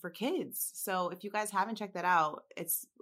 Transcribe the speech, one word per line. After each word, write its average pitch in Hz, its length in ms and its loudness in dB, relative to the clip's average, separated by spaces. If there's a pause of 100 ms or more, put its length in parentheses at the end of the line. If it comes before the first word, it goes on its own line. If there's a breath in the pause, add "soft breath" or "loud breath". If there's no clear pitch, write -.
for 175 100 -6
kids. - 640 -2
So 185 340 0
if 180 160 -8
you 208 60 -6
guys 208 200 -2
haven't 202 260 2
checked 202 180 -6
that 175 100 -2
out, 160 400 4 (120)
it's - 300 -2 (160)